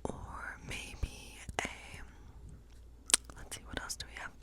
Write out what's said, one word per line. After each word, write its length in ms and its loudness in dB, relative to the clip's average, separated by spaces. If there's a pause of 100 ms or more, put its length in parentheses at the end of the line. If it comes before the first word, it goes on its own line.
or 520 2 (100)
maybe 680 0 (260)
a, 40 2 (1700)
let's 180 -4
see, 100 -4
what 160 0
else 140 0
do 140 -2
we 100 -6
have? 120 -2 (120)